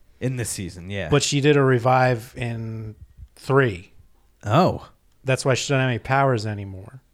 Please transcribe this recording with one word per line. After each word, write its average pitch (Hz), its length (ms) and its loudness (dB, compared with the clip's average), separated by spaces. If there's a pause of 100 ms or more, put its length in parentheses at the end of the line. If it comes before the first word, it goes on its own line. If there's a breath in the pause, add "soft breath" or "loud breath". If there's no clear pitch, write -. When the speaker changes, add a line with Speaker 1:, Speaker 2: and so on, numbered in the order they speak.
(200)
Speaker 1:
In 127 160 -4
this 113 140 -4
season, 90 400 -10
yeah. 95 180 -6
Speaker 2:
But 143 140 2
she 143 180 0
did 147 160 4
a 143 60 6
revive 127 760 2
in 113 580 -8 (420)
three. 127 560 0 (520)
Speaker 1:
Oh. 135 440 2 (360)
Speaker 2:
That's 131 200 -2
why 135 100 2
she - 100 -2
doesn't 135 160 0
have 131 80 0
any 117 100 -2
powers 131 480 0
anymore. 101 540 -10 (140)